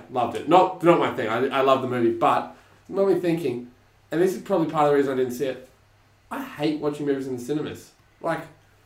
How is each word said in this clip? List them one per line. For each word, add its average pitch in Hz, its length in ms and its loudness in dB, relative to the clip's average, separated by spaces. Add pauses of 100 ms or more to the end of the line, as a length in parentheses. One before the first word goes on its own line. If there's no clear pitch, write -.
(100)
loved 120 260 -2
it. 110 120 -8
Not, 180 340 4
not 165 160 6
my 123 160 0
thing. 113 140 -2
I, 123 180 0
I 135 140 0
love 135 200 4
the 123 60 -4
movie, 120 240 2
but - 440 0 (340)
it 185 60 -8
got 196 120 2
me 185 120 2
thinking, 160 520 -4 (400)
and 156 100 0
this 190 140 2
is - 60 -10
probably 165 280 0
part 156 180 2
of 147 40 4
the 143 60 4
reason 139 160 2
I - 20 -2
didn't 123 180 -2
see 135 120 -4
it. 131 220 -8 (600)
I 269 140 -10
hate 151 360 -4
watching 147 280 -4
movies 135 200 -2
in 127 100 -6
the 120 40 -10
cinemas. 127 500 -6 (300)
Like, 160 200 -4 (440)